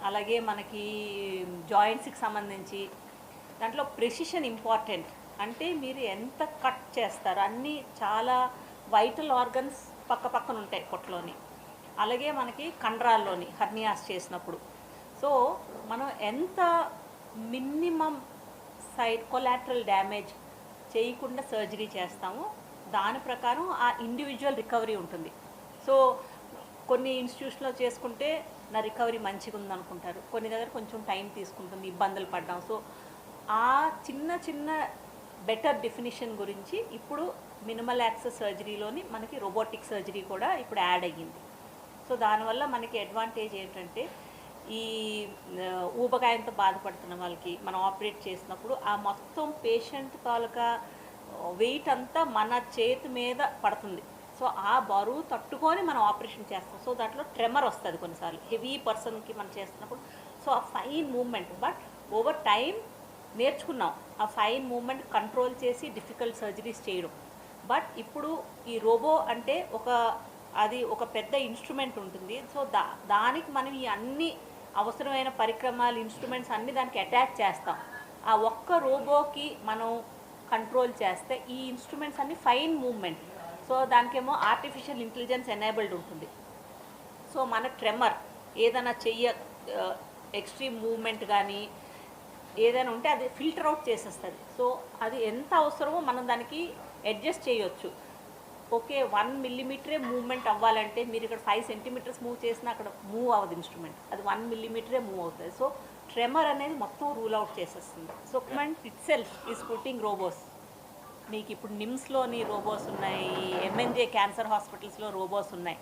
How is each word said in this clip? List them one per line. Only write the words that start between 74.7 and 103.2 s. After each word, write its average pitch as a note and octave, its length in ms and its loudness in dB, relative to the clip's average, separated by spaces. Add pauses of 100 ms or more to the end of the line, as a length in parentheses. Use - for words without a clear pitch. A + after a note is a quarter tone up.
అవసరమైన C4 540 0
పరికరమాలు, A#3+ 680 2
ఇన్‌స్ట్రుమెంట్స్ A#3+ 520 -4
అన్నీ A3+ 200 -2
దానికి B3+ 280 0
అటాచ్ B3 420 4
చేస్తాం. F3+ 340 2 (500)
ఆ A3 100 8
ఒక్క A3 360 4
రోబోకి C#4+ 920 4
మనం A3+ 400 0 (480)
కంట్రోల్ A#3+ 420 4 (100)
చేస్తే F#3+ 460 0
ఈ C4 180 -6
ఇన్‌స్ట్రుమెంట్స్ C#4+ 520 -6
అన్నీ C#4+ 160 0
ఫైన్ D4 420 6
మూవ్‌మెంట్. G#3+ 420 -2 (500)
So C4 160 6
దానికేమో B3+ 480 6
ఆర్టిఫిషియల్ B3+ 680 2
ఇంటెలిజెన్స్ B3 480 -2
ఎనేబుల్డ్ G#3+ 440 0
ఉంటుంది. E3+ 340 -8 (1080)
So C4+ 100 2
మన A#3 240 0
ట్రెమర్ A3+ 460 4 (440)
ఏదైనా A#3+ 340 6
చెయ్య, A3+ 420 2 (480)
ఆ, F#3+ 140 0 (400)
ఎక్స్‌ట్రీమ్ A3+ 460 -4
మూవ్‌మెంట్ A3+ 440 0
కానీ G3+ 440 2 (920)
ఏదైనా A#3+ 320 8
ఉంటే A#3+ 180 2
అది C4 180 4
ఫిల్టర్ D#4 400 0
అవుట్ D4+ 220 2
చేసేస్తది. G3 720 -4
So B3 160 4 (240)
అది A#3 240 0
ఎంత B3 280 0
అవసరమో D4+ 460 6
మనం B3+ 280 0
దానికి B3 460 -2 (360)
అడ్జస్ట్ G#3+ 400 0
చేయొచ్చు. G#3 560 0 (680)
ఓకే, C4 300 2
వన్ A3+ 380 4
మిల్లీమీటరే C4 560 -4
మూవ్‌మెంట్ B3 500 0
అవ్వాలంటే A3 580 4
మీరు A3+ 180 -2
ఇక్కడ A3+ 140 -4
ఫైవ్ A3 260 2
సెంటీమీటర్స్ B3 600 -6
మూవ్ A#3+ 220 -4
చేసినా A#3 260 0
అక్కడ A3 140 -6 (200)
మూవ్ A3+ 300 2